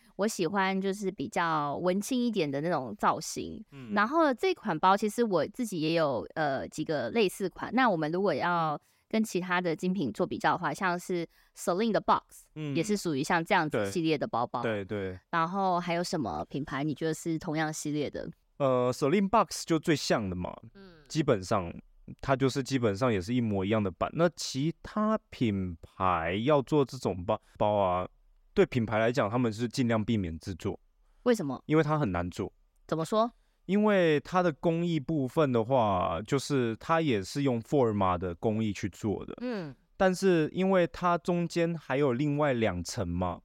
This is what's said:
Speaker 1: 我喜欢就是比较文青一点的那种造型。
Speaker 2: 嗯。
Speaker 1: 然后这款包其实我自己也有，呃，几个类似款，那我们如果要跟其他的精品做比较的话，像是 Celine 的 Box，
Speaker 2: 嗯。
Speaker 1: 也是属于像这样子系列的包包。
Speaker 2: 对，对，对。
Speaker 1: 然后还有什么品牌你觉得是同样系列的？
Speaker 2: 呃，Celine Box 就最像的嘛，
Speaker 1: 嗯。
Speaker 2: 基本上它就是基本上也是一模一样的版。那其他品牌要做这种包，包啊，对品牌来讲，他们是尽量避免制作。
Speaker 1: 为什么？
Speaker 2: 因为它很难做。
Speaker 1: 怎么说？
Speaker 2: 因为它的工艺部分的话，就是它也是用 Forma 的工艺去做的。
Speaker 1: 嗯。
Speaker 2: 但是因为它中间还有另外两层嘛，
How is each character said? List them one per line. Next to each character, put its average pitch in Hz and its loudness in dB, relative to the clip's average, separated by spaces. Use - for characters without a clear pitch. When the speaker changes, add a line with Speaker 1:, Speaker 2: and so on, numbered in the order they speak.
Speaker 1:
我 196 2
喜 196 -2
欢 190 0
就 190 0
是 196 -6
比 160 -6
较 156 -2
文 185 2
青 247 -2
一 240 0
点 180 0
的 139 -2
那 165 -2
种 131 -2
造 - 0
型。 160 -10
Speaker 2:
嗯。 208 -14
Speaker 1:
然 208 4
后 302 4
这 370 0
款 185 -4
包 185 6
其 214 0
实 240 0
我 180 2
自 240 -6
己 180 -6
也 160 0
有， 139 0
呃， 135 -2
几 151 -8
个 139 -2
类 214 2
似 185 -4
款， - -8
那 254 4
我 180 2
们 156 -2
如 180 0
果 202 2
要 160 0
跟 220 0
其 185 -4
他 180 -2
的 170 0
精 185 -2
品 165 -2
做 131 -2
比 113 -6
较 156 2
的 135 0
话， 156 -4
像 180 -2
是 170 -6
Celine 208 0
的 - 2
Box， - -2
Speaker 2:
嗯。 151 -6
Speaker 1:
也 160 0
是 208 -2
属 170 -2
于 135 0
像 170 0
这 196 0
样 160 2
子 107 0
系 170 -2
列 160 2
的 131 -2
包 117 -2
包。 120 -6
Speaker 2:
对， 107 -2
对， 95 -4
对。 92 -16
Speaker 1:
然 165 0
后 185 0
还 175 -2
有 175 0
什 175 -2
么 87 -4
品 139 -6
牌 143 -4
你 151 -2
觉 160 -4
得 156 0
是 165 -4
同 156 -4
样 156 -2
系 - -8
列 147 -2
的？ - -8
Speaker 2:
呃， 127 2
Celine 175 2
Box 196 2
就 160 2
最 160 2
像 123 0
的 90 -4
嘛， 90 -6
Speaker 1:
嗯。 - -20
Speaker 2:
基 156 0
本 117 2
上 90 -2
它 135 0
就 131 2
是 135 -2
基 135 -2
本 113 2
上 123 0
也 98 0
是 104 -4
一 127 2
模 104 0
一 95 -2
样 110 2
的 95 0
版。 - -4
那 170 2
其 147 -4
他 214 -2
品 95 -2
牌 87 -2
要 143 4
做 147 2
这 131 -8
种 95 -4
包， 107 0
包 104 2
啊， 92 2
对 190 4
品 120 -2
牌 104 -2
来 113 2
讲， 123 0
他 117 -2
们 123 2
是 117 -2
尽 120 0
量 113 2
避 113 0
免 82 -2
制 98 -8
作。 - -6
Speaker 1:
为 247 4
什 202 -2
么？ 131 -6
Speaker 2:
因 151 4
为 160 6
它 151 0
很 117 0
难 90 -2
做。 92 -6
Speaker 1:
怎 160 -2
么 160 -2
说？ 220 2
Speaker 2:
因 202 2
为 180 4
它 185 0
的 180 2
工 165 0
艺 170 0
部 139 -2
分 147 2
的 113 4
话， 98 2
就 143 0
是 123 0
它 165 0
也 127 2
是 143 -4
用 120 2
Forma 104 2
的 87 -4
工 110 -2
艺 107 0
去 101 -4
做 98 -2
的。 - -12
Speaker 1:
嗯。 196 -6
Speaker 2:
但 190 4
是 175 4
因 185 2
为 175 4
它 175 0
中 175 0
间 170 0
还 135 -4
有 143 4
另 143 0
外 147 2
两 101 0
层 95 -6
嘛， 87 -2